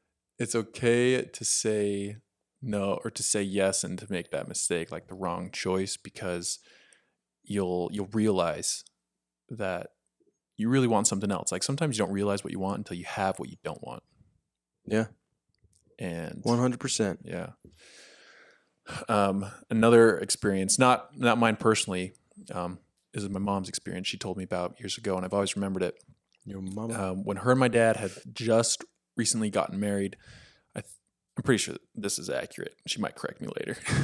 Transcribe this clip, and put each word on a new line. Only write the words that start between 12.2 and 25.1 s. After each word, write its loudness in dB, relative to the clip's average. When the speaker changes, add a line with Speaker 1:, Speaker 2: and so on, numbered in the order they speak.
Speaker 1:
what -8
you -6
want -2
until -8
you -10
have -2
what -8
you -16
don't -8
want. -14
Speaker 2:
Yeah. 2
Speaker 1:
And -6
Speaker 2:
One 2
hundred 0
percent. -2
Speaker 1:
Yeah. -8
Um, 2
another 8
experience, 0
not, 4
not 4
mine 4
personally, 0
um, -6
is -6
my -4
mom's -2
experience -8
she -6
told -6
me -8
about -6
years -8
ago, -2